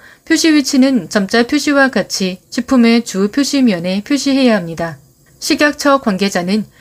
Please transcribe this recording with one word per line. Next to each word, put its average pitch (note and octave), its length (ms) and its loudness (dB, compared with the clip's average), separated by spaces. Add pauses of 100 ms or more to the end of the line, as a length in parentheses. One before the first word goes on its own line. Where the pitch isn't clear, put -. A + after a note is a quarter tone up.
(260)
표시 D#4+ 260 2
위치는 C4 560 2
점자 A3 380 0
표시와 C#4 420 0
같이 F#3 520 -4 (100)
식품의 A#3 560 2
주 G3 220 -2
표시면에 G#3 760 -2
표시해야 C4+ 520 2
합니다. E3 420 -8 (400)
식약처 C#4+ 640 0
관계자는 G3 640 -2 (140)